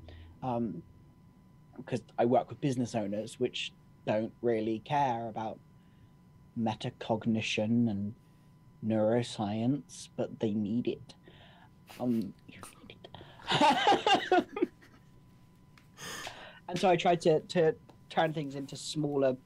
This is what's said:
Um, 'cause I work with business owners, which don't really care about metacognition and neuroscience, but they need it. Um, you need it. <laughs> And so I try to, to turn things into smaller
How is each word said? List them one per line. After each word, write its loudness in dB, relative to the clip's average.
Um, -4
'cause -4
I 4
work 2
with -14
business -2
owners, -4
which -4
don't 0
really 0
care 0
about -8
metacognition 0
and -4
neuroscience, 0
but -6
they 0
need -2
it. -8
Um, -2
you -20
need -20
it. 2
<laughs> -6
And -4
so 4
I 8
try 4
to, 4
to 4
turn 0
things -6
into -10
smaller 0